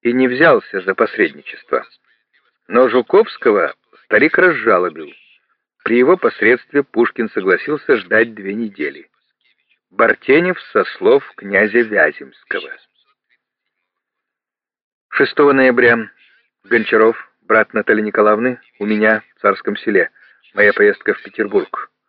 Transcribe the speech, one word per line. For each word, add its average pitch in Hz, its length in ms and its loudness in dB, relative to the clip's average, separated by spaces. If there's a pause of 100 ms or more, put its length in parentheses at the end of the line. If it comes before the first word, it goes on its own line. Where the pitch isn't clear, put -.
и 120 100 0
не 131 160 2
взялся 123 540 0
за 95 120 -2
посредничество. 98 880 -4 (840)
Но 123 200 2
Жуковского 117 880 0 (300)
старик 135 340 0
разжалобил. 92 720 0 (720)
При 120 160 0
его 143 180 4
посредстве 123 680 -2
Пушкин 113 460 -2
согласился 117 680 -2
ждать 110 380 -2
две 101 200 -10
недели. 101 560 -10 (800)
Бартенев 147 720 0 (120)
со 98 120 0 (120)
слов 123 400 2
князя 101 440 0
Вяземского. 78 920 -4 (2500)
Шестого 143 420 2
ноября. 123 580 2 (540)
Гончаров, 113 680 0 (120)
брат 110 320 0
Натальи 107 280 0
Николаевны, 107 580 0 (180)
у 104 80 -6
меня 107 360 0 (140)
в - 40 -20
Царском 101 360 -2
Селе. 98 340 -2 (440)
Моя 104 180 2
поездка 104 420 0
в - 80 -12
Петербург. 101 680 -6 (180)